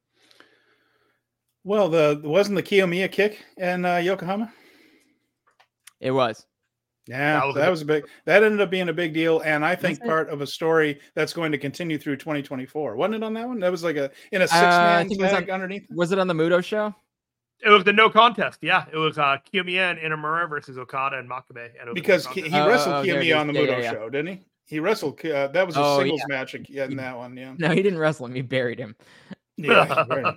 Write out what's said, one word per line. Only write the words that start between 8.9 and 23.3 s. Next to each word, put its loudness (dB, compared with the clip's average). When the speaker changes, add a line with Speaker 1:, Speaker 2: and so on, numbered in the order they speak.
Speaker 1:
big -2
deal, 2
and 0
I 2
think -2
Speaker 2:
Was -10
it? -
Speaker 1:
part 0
of -6
a -6
story 0
that's -2
going -4
to -2
continue -6
through -4
twenty -6
twenty-four. -8
Wasn't -2
it -6
on -6
that -8
one? -8
That 0
was, -4
like, -2
a, -2
in 0
a 4
Speaker 2:
Uh, 4
I 6
Speaker 1:
six-man -6
Speaker 2:
think -4
it 2
was 2
Speaker 1:
tag -2
Speaker 2:
on, -4
Speaker 1:
underneath? -10
Speaker 2:
was -2
it 2
on 2
the -2
Muto 2
show? -4
Speaker 3:
It 2
was 8
the 4
no 6
contest. 4
Yeah, 0
it -10
was, -2
uh, 2
Kiyomiya -2
and -6
Inamura -4
versus -10
Okada -6
and -12
Makabe, -14
and -20
it -10
was -
a -
no -8
Speaker 1:
Because 0
he, -8
Speaker 3:
contest. -6
Speaker 1:
he 2
Speaker 2:
Oh, 4
Speaker 1:
wrestled 2
Speaker 2:
oh, 0
there 0
it 0
Speaker 1:
Kiyomiya 4